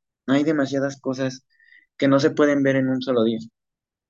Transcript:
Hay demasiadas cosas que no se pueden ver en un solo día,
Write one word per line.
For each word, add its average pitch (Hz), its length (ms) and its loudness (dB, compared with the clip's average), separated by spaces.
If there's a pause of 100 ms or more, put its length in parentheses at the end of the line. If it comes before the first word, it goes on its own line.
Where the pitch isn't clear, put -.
(260)
Hay 143 180 2
demasiadas 139 560 -2
cosas 131 460 -6 (520)
que 139 100 2
no 139 120 4
se 147 120 2
pueden 143 320 2
ver 135 120 2
en 131 120 0
un 131 140 -2
solo 123 220 0
día, 113 140 0 (720)